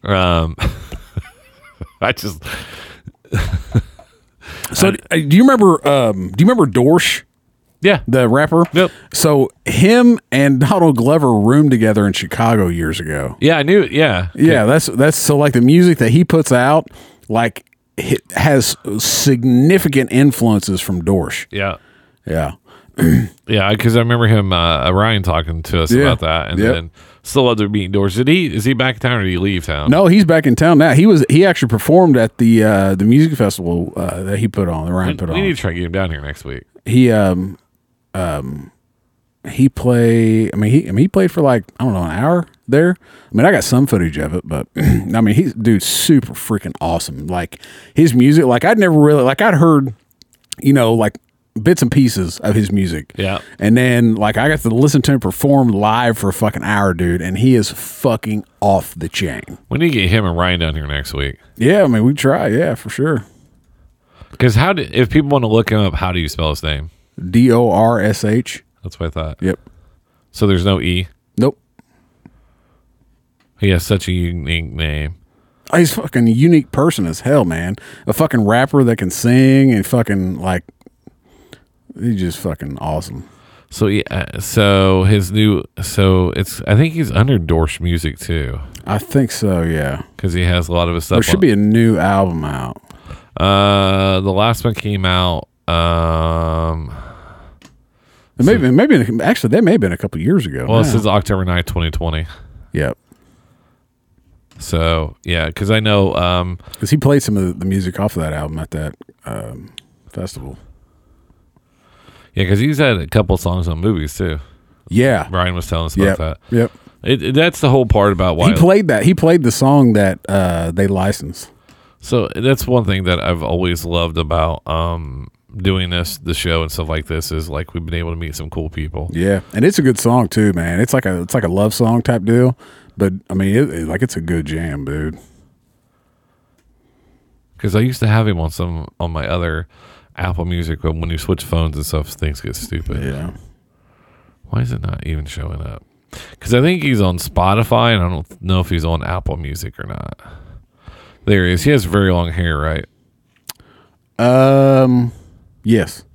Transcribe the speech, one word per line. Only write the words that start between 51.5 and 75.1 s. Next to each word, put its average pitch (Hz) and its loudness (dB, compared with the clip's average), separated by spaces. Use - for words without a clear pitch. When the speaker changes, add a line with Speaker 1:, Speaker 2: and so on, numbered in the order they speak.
Speaker 2:
bits 165 2
and 120 0
pieces 110 0
of 104 -2
his 101 0
music. 85 -4
Speaker 1:
Yeah. 95 -4
Speaker 2:
And 107 4
then, 120 2
like, 107 -2
I 131 0
got 151 0
to 117 -2
listen 135 2
to 147 2
him 131 2
perform 135 2
live 110 0
for 98 -2
a - -6
fucking - -4
hour, 101 0
dude, 87 -2
and 90 -6
he 127 4
is 104 0
fucking 110 -6
off 98 0
the 85 -10
chain. 71 -6
Speaker 1:
We - -4
need 170 2
to 120 0
get 92 2
him 107 2
and 87 -2
Ryan 90 0
down 78 -2
here 73 -8
next 71 -8
week. 71 -6
Speaker 2:
Yeah, 175 2
I 151 2
mean, 113 2
we 135 2
try, 135 0
yeah, 123 -2
for - -14
sure. 135 -4
Speaker 1:
'Cause 123 2
how 156 2
do, 165 -4
if 120 0
people 143 0
wanna 135 2
look 110 2
him 107 0
up, 95 0
how 90 -2
do 90 -2
you 78 -4
spell 80 -4
his 73 -4
name? 76 -6
Speaker 2:
D 120 4
O 120 2
R 113 2
S 104 -2
H. 110 -2
Speaker 1:
That's - -14
what 82 -6
I - -6
thought. 78 -8
Speaker 2:
Yep. 92 -2
Speaker 1:
So - -2
there's 92 2
no 95 0
E? 90 -4
Speaker 2:
Nope. - 0
Speaker 1:
He 98 2
has 87 0
such 98 -2
a 92 -2
unique 85 -4
name. 76 -6